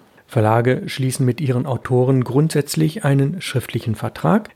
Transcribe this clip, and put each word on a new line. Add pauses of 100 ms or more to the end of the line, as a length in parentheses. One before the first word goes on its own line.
(260)
Verlage
schließen
mit
ihren
Autoren
grundsätzlich
einen
schriftlichen
Vertrag,